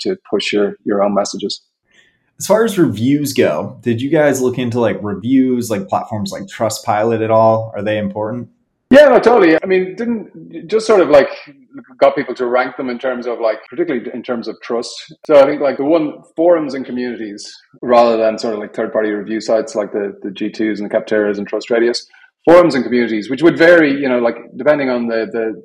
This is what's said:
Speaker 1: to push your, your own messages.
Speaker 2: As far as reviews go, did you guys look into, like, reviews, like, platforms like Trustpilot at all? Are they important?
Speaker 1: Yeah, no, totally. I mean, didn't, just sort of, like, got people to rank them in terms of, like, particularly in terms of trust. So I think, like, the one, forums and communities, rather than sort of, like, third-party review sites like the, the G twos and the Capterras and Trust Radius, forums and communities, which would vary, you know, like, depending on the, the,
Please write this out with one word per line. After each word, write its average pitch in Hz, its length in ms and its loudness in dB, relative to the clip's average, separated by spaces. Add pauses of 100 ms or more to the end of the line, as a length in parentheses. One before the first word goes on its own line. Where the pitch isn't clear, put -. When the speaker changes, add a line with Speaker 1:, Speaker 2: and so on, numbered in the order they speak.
Speaker 1:
to 95 160 -4 (120)
push - 240 -4
your, 101 300 0
your 101 220 -2
own 104 100 0
messages. - 480 -4 (800)
Speaker 2:
As - 60 -10
far 220 180 2
as 202 120 -4
reviews 135 560 0
go, 95 500 -2
did 120 200 -2
you 139 80 -6
guys 147 320 2
look 123 160 -2
into, 120 220 -2
like, 101 200 0
reviews, 117 720 0
like, 98 180 -4
platforms 101 440 -6
like 71 160 -10
Trustpilot 110 760 -2
at 110 80 -2
all? 110 460 2
Are 104 60 -8
they 107 160 -2
important? 107 500 -6 (420)
Speaker 1:
Yeah, 285 180 8
no, 247 120 4
totally. 196 420 4
I - 20 -8
mean, 185 320 -2
didn't, 175 720 -10
just 214 180 -2
sort 214 140 6
of, 143 80 2
like, 143 200 6 (680)
got 139 160 4
people 127 200 -6
to 127 100 -6
rank 123 320 -2
them 131 140 -6
in 120 80 -8
terms 120 280 -6
of, 113 140 -6
like, 110 160 0 (140)
particularly 131 420 -4
in 117 100 -10
terms 113 260 -8
of - 120 -12
trust. - 540 -10 (120)
So 151 100 4
I 139 100 8
think, 147 160 -2
like, 135 160 -2
the 139 60 -4
one, 156 380 -2 (140)
forums 160 380 2
and 131 100 -8
communities, 113 680 -10 (300)
rather 120 380 4
than 110 200 0
sort 117 140 -4
of, 104 80 -6
like, 104 140 -12
third-party 110 340 -2
review 107 320 -6
sites 110 340 -2
like 101 180 -4
the, 101 300 -6
the 104 80 -8
G 107 200 -6
twos 107 280 -2
and 101 120 -8
the - 40 -2
Capterras 107 440 0
and 101 100 -8
Trust 107 220 -6
Radius, 117 360 0 (380)
forums 165 300 6
and 123 100 -2
communities, 110 460 -2
which 131 120 -4
would 160 140 4
vary, 165 360 6
you 139 180 -2
know, 123 80 2
like, 117 180 0 (200)
depending 139 340 0
on 120 160 -2
the, 113 260 -2
the, 110 320 -6